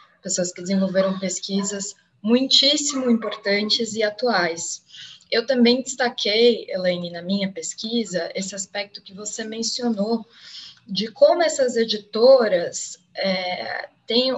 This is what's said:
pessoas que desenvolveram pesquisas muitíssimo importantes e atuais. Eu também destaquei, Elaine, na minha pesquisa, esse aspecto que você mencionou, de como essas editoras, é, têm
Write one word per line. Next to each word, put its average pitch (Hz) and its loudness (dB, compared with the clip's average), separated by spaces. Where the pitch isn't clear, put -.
pessoas 185 -4
que - -14
desenvolveram 190 0
pesquisas 196 -4
muitíssimo 269 2
importantes 214 0
e 220 -2
atuais. 196 -2
Eu 233 0
também 247 4
destaquei, 233 0
Elaine, 180 -2
na 170 -10
minha 190 -2
pesquisa, 180 -4
esse 190 -6
aspecto 202 -10
que 196 -20
você 214 -10
mencionou, 226 -2
de 202 -4
como 339 6
essas 269 0
editoras, 220 4
é, 185 -4
têm 254 0